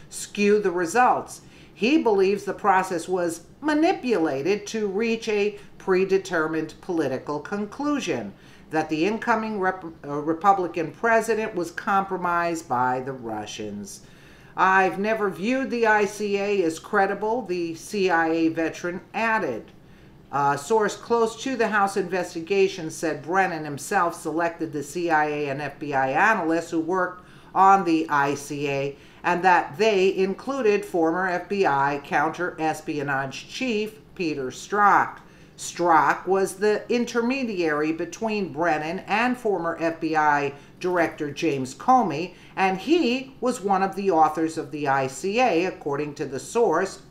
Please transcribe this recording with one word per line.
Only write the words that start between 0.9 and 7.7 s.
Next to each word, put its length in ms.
He 240
believes 460
the 100
process 540
was 340
manipulated 1080
to 200
reach 400
a 300
predetermined 1000
political 580
conclusion, 960